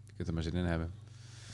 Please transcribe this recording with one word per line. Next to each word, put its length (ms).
je 100
kunt 120
er 60
maar 100
zin 100
in 120
hebben. 260